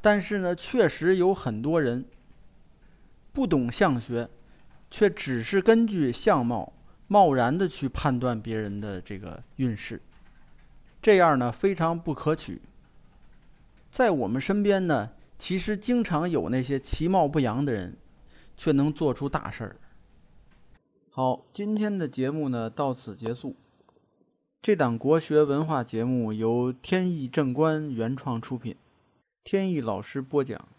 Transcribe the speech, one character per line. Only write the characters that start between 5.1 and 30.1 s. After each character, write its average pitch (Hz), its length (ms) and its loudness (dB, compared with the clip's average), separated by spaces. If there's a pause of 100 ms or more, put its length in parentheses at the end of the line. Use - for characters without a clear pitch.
是 190 200 0
根 226 240 6
据 160 260 0
相 156 320 2
貌 117 300 -4 (340)
贸 190 240 6
然 127 240 2
的 190 100 0
去 139 220 -6
判 127 320 0
断 123 180 -2
别 110 200 -6
人 104 200 -6
的 101 220 -8
这 98 180 -12
个 95 240 -14 (140)
运 123 180 0
势， - 280 -10 (960)
这 208 160 6
样 165 220 6
呢， 123 120 0
非 196 240 -2
常 165 240 0
不 165 140 -4
可 156 240 0
取。 - 240 -12 (1300)
在 240 200 2
我 123 180 0
们 120 100 -2
身 202 240 0
边 196 240 2
呢， 117 240 0 (260)
其 185 220 -4
实 208 180 -2
经 240 260 0
常 170 260 -2
有 110 200 0
那 127 140 0
些 135 180 -2
其 - 260 -2
貌 175 220 4
不 151 120 0
扬 123 220 0
的 139 100 -2
人， 92 240 -6 (600)
却 - 160 0
能 143 180 4
做 147 220 0
出 139 160 -4
大 - 220 -4
事 - 140 -10
儿。 95 120 -14 (1300)
好， 131 420 -4
今 208 240 -4
天 208 200 -2
的 160 120 -4
节 131 220 -2
目 151 180 -4
呢， 113 220 -4
到 139 240 -4
此 110 200 -12
结 113 200 -6
束。 131 200 -10 (1080)
这 214 120 4
档 123 220 2
国 147 240 4
学 151 220 4
文 143 220 2
化 147 200 -2
节 113 200 -4
目 120 280 0
由 117 400 0
天 185 380 -2
意 143 180 -4
正 135 240 0
观 156 400 0
原 117 240 -2
创 120 240 -4
出 127 160 -8
品， 113 180 -10 (680)
天 196 280 -2
意 151 120 -2
老 104 180 -4
师 135 220 -8